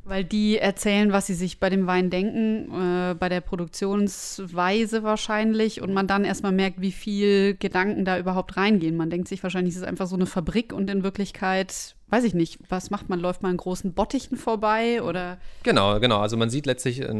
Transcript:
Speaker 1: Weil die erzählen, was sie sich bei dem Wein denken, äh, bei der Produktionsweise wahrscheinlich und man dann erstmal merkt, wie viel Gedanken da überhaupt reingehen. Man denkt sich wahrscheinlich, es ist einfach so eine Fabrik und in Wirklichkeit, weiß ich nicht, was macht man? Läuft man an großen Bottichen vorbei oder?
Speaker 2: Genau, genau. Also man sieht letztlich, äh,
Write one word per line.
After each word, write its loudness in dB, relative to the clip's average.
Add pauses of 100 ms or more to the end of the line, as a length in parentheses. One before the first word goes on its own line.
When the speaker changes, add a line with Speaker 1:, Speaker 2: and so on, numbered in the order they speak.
Speaker 1:
Weil -2
die 2
erzählen, 2
was 2
sie -2
sich -4
bei 2
dem 2
Wein 2
denken, 0
äh, -4
bei -2
der 0
Produktionsweise -2
wahrscheinlich 0
und -4
man 2
dann 2
erstmal -2
merkt, 2
wie 0
viel 2
Gedanken 0
da 2
überhaupt -2
reingehen. 4
Man 0
denkt -4
sich -8
wahrscheinlich, -2
es -8
ist -6
einfach -4
so -4
eine 2
Fabrik -2
und -2
in 0
Wirklichkeit, -4 (140)
weiß 4
ich 2
nicht, 0 (100)
was -4
macht -6
man? 0
Läuft -2
man 0
an 2
großen -4
Bottichen -2
vorbei 0
oder? -4 (240)
Speaker 2:
Genau, 4
genau. 4
Also 0
man 2
sieht -4
letztlich, -2
äh, -6 (140)